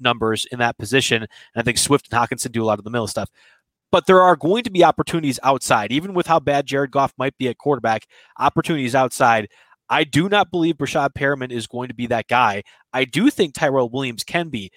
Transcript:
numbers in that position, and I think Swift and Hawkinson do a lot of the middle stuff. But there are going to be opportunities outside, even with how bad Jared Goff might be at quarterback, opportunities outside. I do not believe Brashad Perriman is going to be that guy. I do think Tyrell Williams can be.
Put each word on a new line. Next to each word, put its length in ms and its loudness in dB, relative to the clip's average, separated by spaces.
numbers 520 -2
in 80 -12
that 180 -2
position, 420 0
and 80 -10
I 60 -6
think 160 -2
Swift 340 0
and 80 0
Hawkinson 320 -4
do 120 -4
a 20 -2
lot 140 0
of 60 -16
the 60 -12
middle 160 -4
stuff. 220 -6
But 160 2
there 160 8
are 120 6
going 300 0
to 60 -6
be 120 4
opportunities 600 2
outside, 500 0
even 220 -4
with 120 -2
how 140 2
bad 240 -2
Jared 280 -2
Goff 260 0
might 180 -4
be 100 -4
at 120 -4
quarterback, 480 -2
opportunities 560 0
outside. 560 2
I 140 2
do 260 0
not 200 2
believe 280 0
Brashad 340 -2
Perriman 400 -4
is 140 -6
going 220 -10
to 60 -12
be 120 -6
that 200 -2
guy. 360 2
I 100 2
do 240 2
think 240 0
Tyrell 380 0
Williams 340 -6
can 240 -4
be. 280 -8